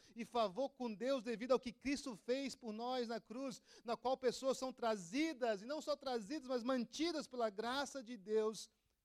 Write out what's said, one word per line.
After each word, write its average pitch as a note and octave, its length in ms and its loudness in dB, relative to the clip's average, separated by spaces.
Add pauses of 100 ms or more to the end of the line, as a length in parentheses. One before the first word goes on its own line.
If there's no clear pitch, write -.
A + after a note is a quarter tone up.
(160)
e A3+ 80 -6
favor A#3 460 2
com A#3+ 220 -4
Deus A#3+ 300 0
devido A#3 300 0
ao A#3+ 80 6
que A#3+ 120 -8
Cristo C4 440 -4
fez C4 400 -2
por A3 160 -8
nós A#3+ 340 -2
na A3+ 140 -4
cruz, B3+ 420 -8 (220)
na A3+ 120 0
qual B3+ 200 2
pessoas B3+ 420 2
são B3+ 140 -2
trazidas, A3+ 880 0
e - 20 -12
não D4 160 -4
só D4 140 0
trazidas, B3+ 540 -4
mas B3+ 160 0
mantidas C4+ 640 0
pela A#3 220 0
graça B3 520 -2
de A#3 140 -10
Deus G#3+ 520 0 (360)